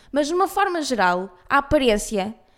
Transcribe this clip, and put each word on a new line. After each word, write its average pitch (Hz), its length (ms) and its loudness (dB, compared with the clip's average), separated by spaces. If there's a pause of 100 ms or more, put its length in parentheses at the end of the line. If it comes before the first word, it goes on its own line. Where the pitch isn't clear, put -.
(120)
mas 277 160 0
de 339 60 -4
uma 370 120 2
forma 381 360 -2
geral, 190 540 0 (140)
a 269 80 4
aparência 220 760 0 (260)